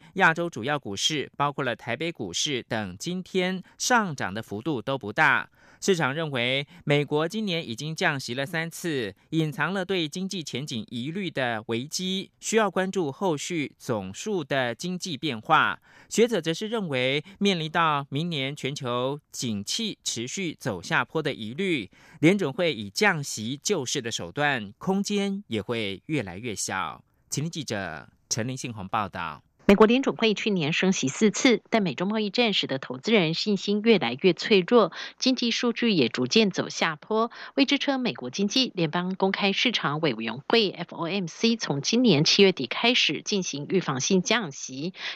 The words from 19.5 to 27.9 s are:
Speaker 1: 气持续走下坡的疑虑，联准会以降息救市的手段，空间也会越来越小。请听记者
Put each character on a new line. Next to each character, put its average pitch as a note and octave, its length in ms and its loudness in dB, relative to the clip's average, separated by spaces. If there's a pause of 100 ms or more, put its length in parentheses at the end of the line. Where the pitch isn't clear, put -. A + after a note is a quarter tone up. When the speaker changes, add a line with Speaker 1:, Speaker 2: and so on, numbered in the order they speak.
Speaker 1:
气 A3 400 -4
持 A#2 240 -4
续 F3+ 260 -4
走 G2 260 -4
下 C#3 240 0
坡 - 160 -6
的 D3 140 -2
疑 G#2+ 180 -10
虑， D#3 380 -2 (300)
联 F3+ 180 6
准 D3+ 140 -2
会 E3+ 200 0
以 G#2+ 160 -6
降 F3+ 320 2
息 C3 400 -6
救 F3 240 -2
市 C#3+ 160 -4
的 A2+ 120 -6
手 E2+ 180 -6
段， C3 480 -2
空 F#3+ 240 0
间 G3+ 460 -2
也 G#2+ 120 0
会 G2+ 460 -4
越 D3+ 160 -2
来 F#2 160 -8
越 A2+ 160 -8
小。 F2+ 480 -6 (260)
请 - 140 -4
听 E3 80 -4
记 D#3 140 -8
者 E2+ 440 -6 (200)